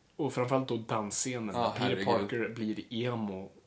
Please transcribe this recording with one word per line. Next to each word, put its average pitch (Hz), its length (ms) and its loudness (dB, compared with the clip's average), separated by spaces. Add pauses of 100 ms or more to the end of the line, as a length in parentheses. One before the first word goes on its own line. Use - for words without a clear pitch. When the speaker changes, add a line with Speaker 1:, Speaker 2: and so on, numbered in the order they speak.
(160)
Speaker 1:
Och 139 160 0
framförallt 131 360 2
då 120 80 0
dansscenen, 110 760 -2
Speaker 2:
Ja, 120 80 2
Speaker 1:
när 113 80 4
Peter 110 140 0
Speaker 2:
herregud. 123 220 2
Speaker 1:
Parker 110 420 2
blir 110 460 -4
emo 110 560 -2 (160)